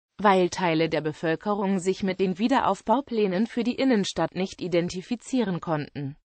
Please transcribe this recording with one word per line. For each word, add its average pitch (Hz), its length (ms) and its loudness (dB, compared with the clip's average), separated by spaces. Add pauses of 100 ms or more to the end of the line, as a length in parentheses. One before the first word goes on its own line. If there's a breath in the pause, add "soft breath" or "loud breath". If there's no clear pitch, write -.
(200)
weil 190 300 6
Teile 165 380 0
der 160 140 -2
Bevölkerung 190 760 -2
sich 185 240 -2
mit 185 160 -2
den 185 180 0
Wiederaufbauplänen 220 1080 0
für - 160 -4
die 240 100 0
Innenstadt 202 640 0
nicht 185 260 -6
identifizieren 180 1000 -2
konnten. 147 640 -4